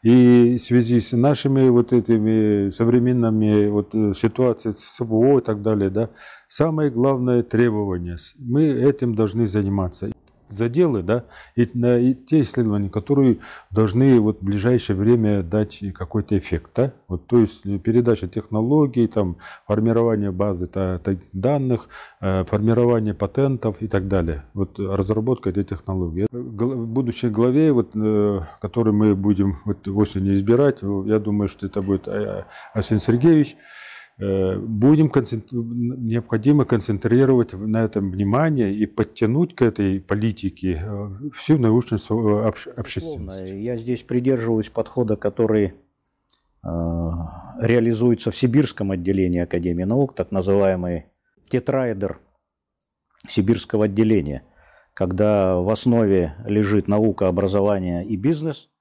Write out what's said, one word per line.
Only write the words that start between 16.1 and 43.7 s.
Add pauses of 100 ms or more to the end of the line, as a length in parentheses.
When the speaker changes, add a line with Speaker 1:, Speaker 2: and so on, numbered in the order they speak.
Speaker 1:
эффект,
да, (140)
вот,
то
есть,
э,
передача
технологий,
там, (300)
формирование
базы
та-,
та-, (160)
данных, (300)
э,
формирование
патентов
и
так
далее, (100)
вот,
разработка
этой
технологии.
Гла-,
в
будущей
главе,
вот,
э, (200)
которую
мы
будем
вот
осенью
избирать,
э,
я
думаю,
что
это
будет,
э, (280)
Арсений
Сергеевич, (680)
э,
будем
концентр-,
необходимо
концентрировать
в-,
на
этом
внимание
и
подтянуть
к
этой
политике,
э,
всю
научную
со-,
э,
общ-,
общественность.
Speaker 2:
Я